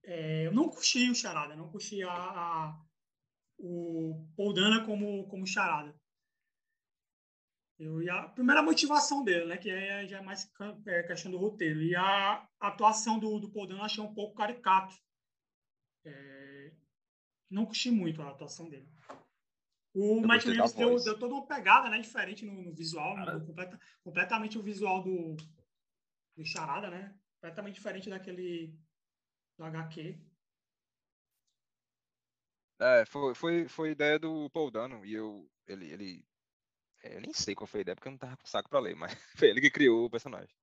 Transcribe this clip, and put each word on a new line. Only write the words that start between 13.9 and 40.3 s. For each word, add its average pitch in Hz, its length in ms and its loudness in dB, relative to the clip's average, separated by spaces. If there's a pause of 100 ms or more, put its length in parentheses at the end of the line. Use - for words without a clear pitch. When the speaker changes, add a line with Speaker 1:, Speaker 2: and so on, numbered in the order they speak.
Speaker 1:
um 208 100 -10
pouco - 220 -8
caricato. 196 600 0 (1080)
É, 139 680 -18 (800)
não 208 160 0
curti 240 260 -2
muito 160 300 2
a 139 80 -10
atuação 156 400 -14
dele. 135 180 -18 (1080)
O 208 280 4
Speaker 2:
Eu 220 60 4
Speaker 1:
Matt 233 180 8
Speaker 2:
gostei 226 80 2
da 226 80 2
Speaker 1:
Reeves 233 120 4
deu, 240 160 4
Speaker 2:
voz. 247 160 4
Speaker 1:
deu 214 120 0
toda 247 160 -6
uma 269 140 -8
pegada, 247 420 6
né, 220 100 0
diferente 214 460 -6
no, 202 160 -12
no 170 140 -12
visual, 160 400 -6
Speaker 3:
Cara. 170 180 -6
Speaker 1:
mudou 160 140 -8
completa-, 180 320 -12 (240)
completamente 214 560 -2
o - 40 -6
visual 196 380 -2
do, 170 340 -4 (1000)
do 156 80 -14
Charada, 175 460 -6
né? 196 260 -14 (180)
Completamente 196 400 -14
diferente 196 340 -10
daquele 180 680 -10 (800)
do 165 60 -16
H 160 240 -8
Q. 170 320 -12 (2500)
Speaker 2:
É, 117 260 8
foi, 139 300 -2
foi, 165 340 0
foi 156 220 -4
ideia 147 280 2
do 156 300 -4
Paul 156 200 -2
Dano, 110 360 -6
e 107 80 -8
eu, 104 360 -8 (160)
ele, 92 240 -12
ele, 92 360 -14 (800)
é, - 120 -16
eu 98 60 -14
nem 302 120 -12
sei - 220 -4
qual 107 120 -10
foi 104 120 -6
a 95 40 -4
ideia, 95 120 -6
porque - 140 -14
eu - 20 -12
não 135 80 -18
tava 127 160 -12
com - 100 -20
saco - 240 -6
pra 143 120 2
ler, 90 160 -6
mas - 160 -8
<laughs> - 340 4
foi - 20 12
ele 123 120 4
que 143 100 6
criou 120 340 6
o 113 40 -6
personagem 113 540 -10